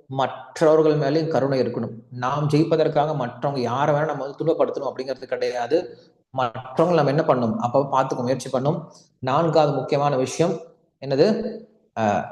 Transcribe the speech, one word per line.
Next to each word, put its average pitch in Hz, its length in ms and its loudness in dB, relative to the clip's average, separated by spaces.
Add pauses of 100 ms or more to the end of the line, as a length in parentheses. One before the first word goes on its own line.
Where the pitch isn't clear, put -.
மற்றவர்கள் 151 880 2
மேலேயும் 147 300 0
கருணை 135 340 0
இருக்கணும். 117 300 -4 (200)
நாம் 139 380 -2
ஜெயிப்பதற்காக 151 760 2
மற்றவங்க 139 320 -6
யாரை 131 380 0
வேணா 151 100 0
நம்ம 139 200 -4
வந்து 143 200 -8
துன்பப்படுத்தணும் 127 480 0
அப்படிங்கிறது 131 300 -8
கிடையாது. 123 760 -2 (400)
மற்றவங்களை 131 560 0
நம்ம 147 160 4
என்ன 147 120 2
பண்ணணும்? 123 340 2
அப்போ 123 360 0
பார்த்துக்க 139 240 0
முயற்சி 131 340 -4
பண்ணணும். 143 360 -2 (340)
நான்காவது 151 580 2
முக்கியமான 143 380 0
விஷயம் 131 440 0 (420)
என்னது? 143 540 2 (440)
அஹ், 104 320 2